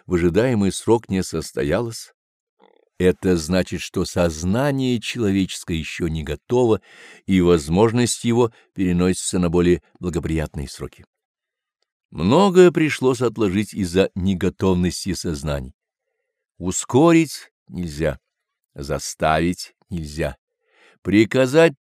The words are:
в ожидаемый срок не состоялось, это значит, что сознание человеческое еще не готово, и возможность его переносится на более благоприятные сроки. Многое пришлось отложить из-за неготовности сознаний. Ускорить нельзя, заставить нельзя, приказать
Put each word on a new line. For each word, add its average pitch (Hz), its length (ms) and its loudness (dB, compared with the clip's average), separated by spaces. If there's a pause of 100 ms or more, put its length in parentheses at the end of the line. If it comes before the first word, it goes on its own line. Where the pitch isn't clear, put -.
в 90 120 -2
ожидаемый 98 540 2
срок 113 380 0
не 95 140 -2
состоялось, 82 880 -6 (880)
это 90 400 2
значит, 87 420 -2
что - 240 -4
сознание 110 960 -2
человеческое 98 760 -2
еще 80 300 -6
не 80 160 -4
готово, 110 580 0 (420)
и 95 160 2
возможность 90 840 2
его 117 300 2 (220)
переносится 90 640 0
на 87 100 2
более 87 340 2 (160)
благоприятные 78 680 -6
сроки. - 380 -16 (1040)
Многое 175 600 6
пришлось 135 520 0
отложить 107 500 -2
из-за 92 420 0
неготовности 90 1000 -2
сознаний. 71 600 -8 (840)
Ускорить 156 920 0 (160)
нельзя, 78 540 -6 (540)
заставить 78 1000 -4 (140)
нельзя, 76 480 -8 (640)
приказать 131 720 2 (180)